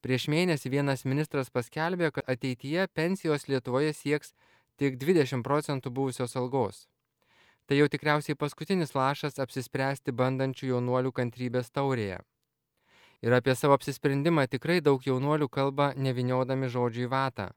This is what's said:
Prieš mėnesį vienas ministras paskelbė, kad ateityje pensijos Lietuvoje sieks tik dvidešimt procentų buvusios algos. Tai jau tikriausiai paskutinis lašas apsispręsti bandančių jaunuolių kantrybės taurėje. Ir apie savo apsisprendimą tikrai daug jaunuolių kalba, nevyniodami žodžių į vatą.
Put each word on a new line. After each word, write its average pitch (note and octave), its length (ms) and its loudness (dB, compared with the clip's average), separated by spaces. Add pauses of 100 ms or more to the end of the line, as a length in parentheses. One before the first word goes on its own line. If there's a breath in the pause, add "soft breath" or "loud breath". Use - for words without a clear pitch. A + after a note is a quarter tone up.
Prieš B2+ 300 -2
mėnesį D#3+ 400 0
vienas C#3 340 0
ministras C#3 480 -2
paskelbė, D#3+ 580 -2
kad - 140 -6
ateityje C3+ 720 -2
pensijos D#3+ 520 0
Lietuvoje C3+ 460 0
sieks - 400 -2 (460 soft breath)
tik C#3 180 2
dvidešimt C3+ 460 2
procentų C#3 480 -2
buvusios B2+ 480 -2
algos. B2 480 -2 (800 soft breath)
Tai C#3 100 4
jau D3 140 6
tikriausiai D3+ 480 0
paskutinis D#3+ 560 -2
lašas C#3 480 -2
apsispręsti C3+ 720 -4
bandančių C3 560 0
jaunuolių B2 400 0
kantrybės B2 580 -4
taurėje. A#2 520 -2 (1000 soft breath)
Ir A#2+ 140 4
apie B2+ 200 4
savo C#3 200 4
apsisprendimą C#3+ 720 0
tikrai E3 340 -2
daug C#3 240 4
jaunuolių C#3 460 0
kalba, C#3 420 0
nevyniodami B2+ 760 0
žodžių B2 340 -2
į A#2+ 60 -6
vatą. C3 460 -2